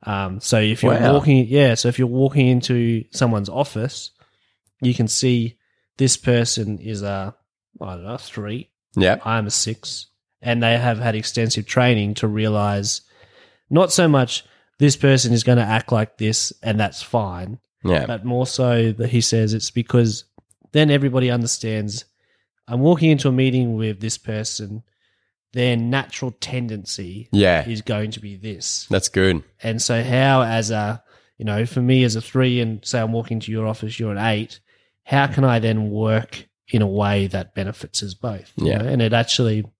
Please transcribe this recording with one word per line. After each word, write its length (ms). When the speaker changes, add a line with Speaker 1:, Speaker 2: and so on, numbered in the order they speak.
Speaker 1:
Um, 360
so 200
if 240
you're 100
Speaker 2:
Wow. 220
Speaker 1:
walking, 320
yeah, 260
so 160
if 100
you're 80
walking 400
into 640
someone's 380
office, 640
you 120
can 140
see 500
this 200
person 640
is 220
a, 340
I 140
don't 100
know, 120
three. 520
Speaker 2:
Yeah. 300
Speaker 1:
I'm 220
a 40
six. 540
And 220
they 140
have 220
had 160
extensive 500
training 500
to 120
realize 760
not 220
so 160
much 380
this 180
person 380
is 100
gonna 200
act 280
like 280
this 420
and 180
that's 220
fine, 560
Speaker 2:
Yeah. 220
Speaker 1:
but 180
more 240
so 460
that 160
he 100
says 360
it's 160
because 520
then 180
everybody 400
understands 720
I'm 120
walking 300
into 180
a 20
meeting 460
with 240
this 160
person, 680
their 240
natural 540
tendency 1000
Speaker 2:
Yeah. 340
Speaker 1:
is 160
going 300
to 80
be 160
this. 540
Speaker 2:
That's 180
good. 340
Speaker 1:
And 180
so 220
how 380
as 280
a, 320
you 80
know, 200
for 160
me 220
as 140
a 40
three 380
and 260
say 140
I'm 140
walking 260
to 140
your 140
office, 300
you're 140
an 60
eight, 420
how 220
can 180
I 140
then 320
work 540
in 140
a 60
way 400
that 280
benefits 480
us 100
both? 440
You 100
Speaker 2:
Yeah. 120
Speaker 1:
know? 100
And 120
it 120
actually 500